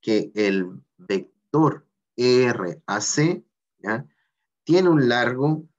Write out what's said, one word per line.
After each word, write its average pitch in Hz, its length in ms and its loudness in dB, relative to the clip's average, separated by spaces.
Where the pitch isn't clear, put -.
que 107 340 -2
el 98 480 -2
vector - 880 -4
R 120 680 0
A 101 160 -4
C, 165 420 0
¿ya? 110 280 -6
tiene 175 260 4
un 143 180 4
largo 127 580 0